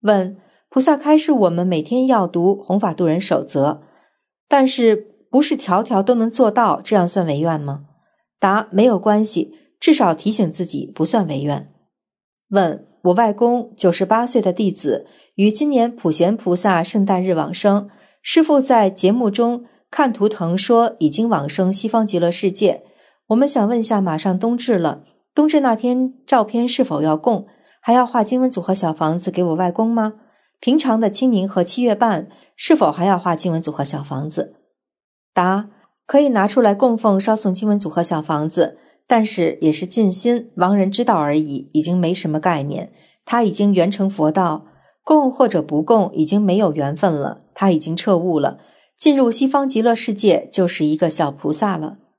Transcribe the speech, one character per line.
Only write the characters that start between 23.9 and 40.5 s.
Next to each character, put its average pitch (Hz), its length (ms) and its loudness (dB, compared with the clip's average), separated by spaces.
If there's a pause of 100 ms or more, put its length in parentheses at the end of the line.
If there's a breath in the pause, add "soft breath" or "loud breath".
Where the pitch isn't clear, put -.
马 185 160 -2
上 180 220 -2
冬 233 200 -2
至 240 200 -2
了， 165 260 -2 (300 soft breath)
冬 302 140 2
至 311 140 2
那 247 140 2
天 254 380 -2 (140)
照 240 160 4
片 233 240 -2
是 - 160 0
否 147 180 -2
要 156 160 2
供？ 202 300 -2 (340 soft breath)
还 233 120 2
要 247 120 4
画 240 180 0
经 247 180 -2
文 254 100 0
组 202 100 -6
合 190 120 -2
小 180 200 -2
房 160 240 -2
子 180 140 -6
给 180 100 -2
我 170 140 0
外 180 160 0
公 226 180 -2
吗？ 220 240 -2 (460 soft breath)
平 262 180 2
常 247 220 0
的 220 100 2
清 254 200 0
明 196 180 0
和 190 160 0
七 175 180 -4
月 233 140 2
半 202 320 0 (300 soft breath)
是 - 180 2
否 185 160 2
还 175 140 -2
要 196 120 2
画 175 160 -2
经 160 160 -4
文 165 120 -2
组 156 100 -8
合 147 100 -6
小 143 220 -6
房 143 240 -8
子？ 156 280 -8 (800)
答： 190 360 -2 (360 loud breath)
可 - 140 4
以 294 100 4
拿 208 160 2
出 208 140 0
来 208 160 4
供 226 220 2
奉 208 200 2
烧 196 160 0
送 214 200 -2
经 208 160 -4
文 208 100 2
组 196 100 -6
合 170 140 -2
小 165 180 -2
房 156 280 -2
子， - 280 -2 (320 soft breath)
但 226 160 2
是 175 340 -2
也 156 120 2
是 151 160 -4
尽 202 240 0
心， 240 460 -2